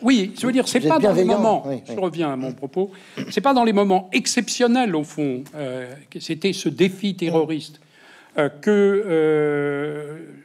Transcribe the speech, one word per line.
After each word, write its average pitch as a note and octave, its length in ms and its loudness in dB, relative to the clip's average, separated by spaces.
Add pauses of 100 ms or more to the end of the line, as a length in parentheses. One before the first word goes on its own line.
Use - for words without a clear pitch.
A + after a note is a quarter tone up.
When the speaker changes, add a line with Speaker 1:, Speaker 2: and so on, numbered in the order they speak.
Speaker 1:
Oui, A3 360 2
je A#3 80 -4
veux B3+ 60 0
dire, B3+ 140 2
c'est B3 140 0
Speaker 2:
vous - 60 -2
êtes - 60 4
Speaker 1:
pas E4 60 4
dans G#3 140 4
les F3 120 4
Speaker 2:
bienveillant. G#3 140 2
Speaker 1:
moments, G#3 280 2
Speaker 2:
Oui, C3+ 200 -6
Speaker 1:
je A#2+ 60 -12
Speaker 2:
oui. A2 60 -6
Speaker 1:
reviens E3 340 -2
à C3+ 40 -6
mon C3+ 160 -6
propos, F#3 380 -6 (400)
c'est G#3+ 100 0
pas C#4 140 2
dans A#3+ 100 4
les A3+ 80 2
moments F#3+ 400 2
exceptionnels, A#3+ 840 0
au D3+ 80 -2
fond, C#3 400 -4 (100)
euh, B2+ 380 -8 (180)
que F#3 100 -14
c'était E3 320 -4
ce F#3+ 160 -4
défi F#3+ 460 0
terroriste, D#3+ 640 -2 (580)
euh, D3 100 2
que, G3+ 580 2
euh, D3+ 1120 0 (260)